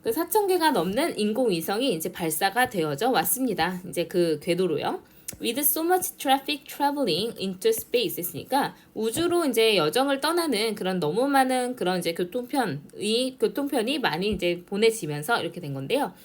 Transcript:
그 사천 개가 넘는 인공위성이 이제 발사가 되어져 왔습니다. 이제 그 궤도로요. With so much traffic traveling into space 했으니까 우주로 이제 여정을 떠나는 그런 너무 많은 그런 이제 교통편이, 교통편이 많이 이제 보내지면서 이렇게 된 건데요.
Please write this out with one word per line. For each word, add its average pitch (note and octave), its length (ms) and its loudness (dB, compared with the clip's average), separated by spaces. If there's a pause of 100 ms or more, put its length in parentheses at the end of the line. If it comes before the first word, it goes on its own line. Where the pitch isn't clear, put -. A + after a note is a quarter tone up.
그 - 80 -2
사천 E4+ 360 2
개가 E4 240 4
넘는 G#3+ 480 0
인공위성이 G#3+ 720 0
이제 E3+ 180 -4
발사가 G3 600 0
되어져 D#3 400 0
왔습니다. F#3 760 0
이제 E3 200 -2
그 E3 340 2
궤도로요. F3+ 640 0 (400)
With A#3 180 0
so D#4 240 0
much F4+ 320 0
traffic C#4 480 0
traveling A#3 760 -2
into F#3+ 300 -2
space A3+ 480 0
했으니까 F3+ 580 -2 (200)
우주로 E4 500 0
이제 A3 320 4
여정을 C4+ 460 2
떠나는 C#4+ 520 0
그런 F#3+ 260 -2
너무 F#3 280 0
많은 B3+ 480 2
그런 F#3 220 0
이제 F3 160 -2
교통편이, A3+ 1200 -2
교통편이 C#4 600 0
많이 F#3 320 0
이제 F3 340 -2
보내지면서 G3+ 760 0
이렇게 E3+ 180 -8
된 C#3+ 140 -8
건데요. F#3 400 -2 (100)